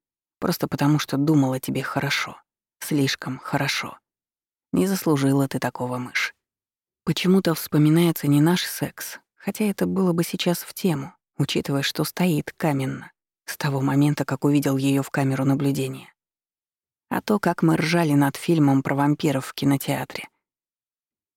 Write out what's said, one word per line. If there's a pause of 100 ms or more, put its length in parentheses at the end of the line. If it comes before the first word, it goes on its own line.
(400)
Просто
потому,
что
думал
о
тебе
хорошо. (380)
Слишком
хорошо. (720)
Не
заслужила
ты
такого,
мышь. (720)
Почему-то
вспоминается
не
наш
секс, (160)
хотя
это
было
бы
сейчас
в
тему, (240)
учитывая,
что
стоит
каменно, (340)
с
того
момента,
как
увидел
ее
в
камеру
наблюдения. (960)
А
то,
как
мы
ржали
над
фильмом
про
вампиров
в
кинотеатре. (1080)